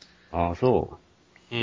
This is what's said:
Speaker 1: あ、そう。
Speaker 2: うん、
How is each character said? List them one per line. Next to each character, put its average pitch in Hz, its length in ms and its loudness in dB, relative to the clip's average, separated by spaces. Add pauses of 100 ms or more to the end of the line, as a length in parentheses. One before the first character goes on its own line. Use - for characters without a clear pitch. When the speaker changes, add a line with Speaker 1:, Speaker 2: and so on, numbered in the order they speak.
(320)
Speaker 1:
あ、 85 240 0
そ - 420 0 (520)
う。 117 60 -8
Speaker 2:
う - 20 -2
ん、 113 40 -2